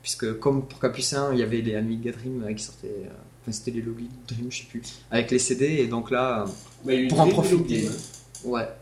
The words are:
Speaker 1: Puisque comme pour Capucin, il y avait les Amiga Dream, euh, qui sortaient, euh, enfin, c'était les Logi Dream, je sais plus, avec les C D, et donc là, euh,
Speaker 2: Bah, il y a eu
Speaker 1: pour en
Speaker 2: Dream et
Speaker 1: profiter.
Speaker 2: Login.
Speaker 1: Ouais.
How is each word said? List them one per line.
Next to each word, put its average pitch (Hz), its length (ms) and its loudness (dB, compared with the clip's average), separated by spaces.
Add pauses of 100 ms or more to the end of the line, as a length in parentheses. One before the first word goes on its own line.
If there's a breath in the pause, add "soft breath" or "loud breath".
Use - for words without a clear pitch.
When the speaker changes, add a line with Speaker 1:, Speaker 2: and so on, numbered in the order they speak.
Speaker 1:
Puisque 110 360 -4
comme 135 280 2
pour - 140 -18
Capucin, 139 540 0
il 123 40 4
y 120 40 4
avait 113 180 0
les 113 140 0
Amiga 113 380 -2
Dream, 123 360 -6
euh, 107 60 -2
qui 107 100 -8
sortaient, - 220 -14 (180)
euh, 95 40 -14 (340)
enfin, 113 100 -6
c'était - 180 -6
les 117 120 -4
Logi 117 260 -8 (200)
Dream, 117 220 -6
je - 100 -10
sais - 40 -18
plus, - 160 -10 (300 loud breath)
avec 117 200 2
les 127 80 4
C 127 180 2
D, 135 100 2
et 147 220 2
donc 117 220 -4
là, 123 320 2
euh, 101 40 -2 (380)
Speaker 2:
Bah, 131 80 2
il - 20 6
y - 20 6
a 127 60 4
eu - 60 2
Speaker 1:
pour 170 120 6
en 156 60 10
Speaker 2:
Dream 185 60 8
et 208 100 4
Speaker 1:
profiter. 170 400 4
Speaker 2:
Login. 107 100 -2 (520)
Speaker 1:
Ouais. 120 240 -2 (140)